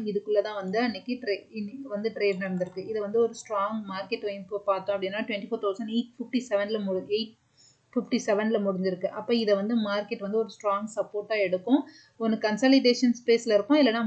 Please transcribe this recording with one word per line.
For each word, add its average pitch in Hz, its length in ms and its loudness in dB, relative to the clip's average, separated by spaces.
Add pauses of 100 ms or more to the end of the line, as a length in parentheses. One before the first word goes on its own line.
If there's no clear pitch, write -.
இதுக்குள்ள 208 380 0
தான் 214 180 -6
வந்து 190 200 -2
அன்னைக்கு 240 360 -2
ட்ரே-, 202 360 -4
இன்னைக்கு 220 360 -10
வந்து 208 220 -4
ட்ரேட் 196 320 0
நடந்திருக்கு. 185 460 -4
இது 214 120 -4
வந்து 208 200 0
ஒரு 233 140 2
ஸ்ட்ராங் 214 520 -2
மார்க்கெட் 190 460 -6
இப்போ 196 340 -8
பார்த்தோம் 196 300 0
அப்படின்னா, 190 280 -4
ட்வென்டி 208 260 -6
ஃபோர் 226 140 -6
தௌசண்ட் 214 300 -4
எயிட் 240 200 -2
ஃபிஃப்டி 240 300 -4
செவன்ல 208 360 -2
முடி-, 185 300 -2
எயிட் 220 260 -2 (560)
ஃபிஃப்டி 247 280 0
செவன்ல 220 400 2
முடிஞ்சிருக்கு. 185 520 0
அப்ப 208 240 -6
இதை 208 180 4
வந்து 202 280 2
மார்க்கெட் 208 440 -4
வந்து 214 160 0
ஒரு 214 100 -10
ஸ்ட்ராங் 208 400 -2
சப்போர்ட்டா 208 480 -4
எடுக்கும். 185 400 2 (400)
ஒண்ணு 220 200 0
கன்சாலிடேஷன் 240 760 4
ஸ்பேஸ்ல 233 380 2
இருக்கும், 208 260 4
இல்லைன்னா 233 260 4